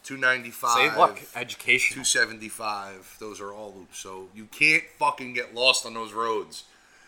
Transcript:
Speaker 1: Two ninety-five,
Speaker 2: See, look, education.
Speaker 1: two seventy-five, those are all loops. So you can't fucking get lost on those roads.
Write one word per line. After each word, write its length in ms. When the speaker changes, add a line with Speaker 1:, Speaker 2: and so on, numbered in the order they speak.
Speaker 1:
Two 140
ninety-five, 760
Speaker 2:
See, 60
look, 220
education. 600
Speaker 1:
two 60
seventy-five, 1160
those 200
are 140
all 240
loops. 220
So 340
you 120
can't 380
fucking 360
get 200
lost 320
on 80
those 180
roads. 520